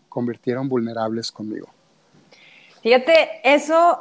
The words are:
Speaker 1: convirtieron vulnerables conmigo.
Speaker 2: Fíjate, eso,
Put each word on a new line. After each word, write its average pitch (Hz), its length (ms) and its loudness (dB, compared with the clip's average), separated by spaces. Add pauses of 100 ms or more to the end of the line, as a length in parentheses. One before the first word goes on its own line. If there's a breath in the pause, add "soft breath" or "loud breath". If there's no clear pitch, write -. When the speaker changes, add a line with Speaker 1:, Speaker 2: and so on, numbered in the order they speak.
Speaker 1:
convirtieron 120 580 -6
vulnerables 113 640 -6
conmigo. 107 360 -12 (1120 soft breath)
Speaker 2:
Fíjate, 254 480 4 (140)
eso, 302 580 2